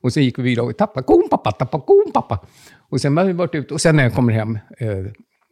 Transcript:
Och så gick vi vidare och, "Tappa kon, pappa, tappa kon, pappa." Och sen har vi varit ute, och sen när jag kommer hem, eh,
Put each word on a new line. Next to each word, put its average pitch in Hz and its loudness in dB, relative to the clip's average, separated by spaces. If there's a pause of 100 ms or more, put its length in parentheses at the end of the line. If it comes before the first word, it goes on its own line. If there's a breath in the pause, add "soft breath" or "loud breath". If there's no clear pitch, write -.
Och 123 -2
så 160 0
gick 131 0
vi 127 -4
vidare 120 0
och, 120 -8
"Tappa 170 -4
kon, 370 4
pappa, - -2
tappa 135 -4
kon, 392 2
pappa." 120 -2 (500 soft breath)
Och 135 -2
sen 147 0
har 185 2
vi 190 0
varit 170 -4
ute, 143 -6
och 147 -6
sen 160 4
när 143 4
jag 120 2
kommer 120 2
hem, 110 -2 (200)
eh, 113 -6 (640)